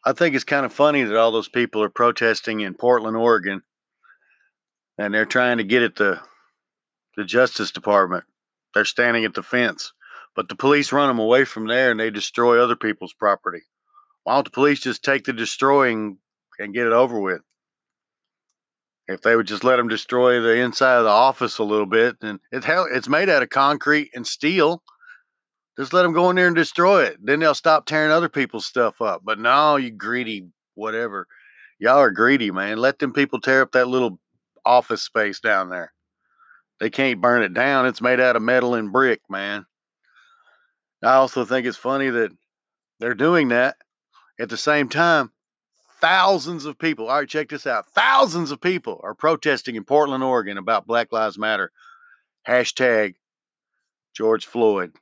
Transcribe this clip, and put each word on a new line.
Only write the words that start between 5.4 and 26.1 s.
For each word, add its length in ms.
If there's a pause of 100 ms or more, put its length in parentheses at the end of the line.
to 80
get 180
at 140
the, 240 (960)
the 80
Justice 460
Department. 520 (500)
They're 120
standing 400
at 80
the 100
fence, 480 (420)
but 140
the 80
police 380
run 160
'em 100
away 240
from 240
there 240
and 80
they 100
destroy 540
other 140
people's 340
property. 520 (600)
Why 120
don't 100
the 60
police 280
just 240
take 220
the 80
destroying 840 (380)
and 160
get 140
it 60
over 260
with? 220 (1700)
If 140
they 120
would 120
just 180
let 120
'em 120
destroy 500
the 160
inside 440
of 40
the 60
office 480
a 80
little 200
bit, 360
and 180 (140)
it, 100
hell, 260
it's 200
made 180
out 160
of 60
concrete 680
and 100
steel. 560 (960)
Just 160
let 120
'em 80